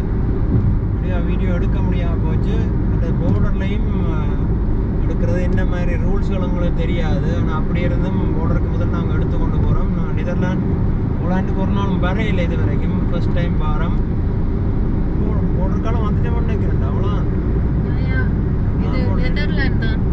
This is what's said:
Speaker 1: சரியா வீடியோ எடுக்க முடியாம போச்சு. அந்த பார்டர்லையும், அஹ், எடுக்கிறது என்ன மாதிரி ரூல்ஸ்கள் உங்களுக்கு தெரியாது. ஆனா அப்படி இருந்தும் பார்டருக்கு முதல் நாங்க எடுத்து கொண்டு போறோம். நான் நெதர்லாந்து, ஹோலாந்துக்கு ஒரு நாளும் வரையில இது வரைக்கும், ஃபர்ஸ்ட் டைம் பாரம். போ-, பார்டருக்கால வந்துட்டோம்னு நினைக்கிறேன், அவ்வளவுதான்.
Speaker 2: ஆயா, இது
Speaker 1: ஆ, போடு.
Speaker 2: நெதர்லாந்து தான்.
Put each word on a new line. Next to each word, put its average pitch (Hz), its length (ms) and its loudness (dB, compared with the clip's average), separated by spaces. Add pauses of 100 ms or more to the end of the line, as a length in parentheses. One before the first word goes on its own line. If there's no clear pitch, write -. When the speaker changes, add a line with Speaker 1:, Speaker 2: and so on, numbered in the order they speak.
(920)
Speaker 1:
சரியா - 280 -2
வீடியோ 180 360 0
எடுக்க 156 240 0
முடியாம 175 420 0
போச்சு. - 360 0 (300)
அந்த - 200 0 (100)
பார்டர்லையும், 202 760 0 (180)
அஹ், - 300 0 (640)
எடுக்கிறது - 420 0
என்ன 185 220 2
மாதிரி 175 320 0
ரூல்ஸ்கள் 190 500 0
உங்களுக்கு 180 320 0
தெரியாது. 170 580 0
ஆனா - 180 0
அப்படி - 260 0
இருந்தும் - 400 0 (120)
பார்டருக்கு - 380 0
முதல் - 260 0
நாங்க - 180 -2
எடுத்து - 240 0
கொண்டு - 180 0
போறோம். - 380 2
நான் - 200 -2
நெதர்லாந்து, 92 540 0 (460)
ஹோலாந்துக்கு 196 480 0
ஒரு 190 80 0
நாளும் 202 320 0
வரையில 170 400 0
இது 180 160 0
வரைக்கும், - 520 0
ஃபர்ஸ்ட் - 240 0
டைம் 175 240 0
பாரம். 180 380 0 (1160)
போ-, - 300 0 (100)
பார்டருக்கால - 480 0
வந்துட்டோம்னு - 400 0
நினைக்கிறேன், - 420 0
அவ்வளவுதான். - 460 0 (600)
Speaker 2:
ஆயா, - 320 0 (580)
இது - 200 0
Speaker 1:
ஆ, - 100 0
போடு. - 140 0
Speaker 2:
நெதர்லாந்து - 580 0
தான். - 200 0 (120)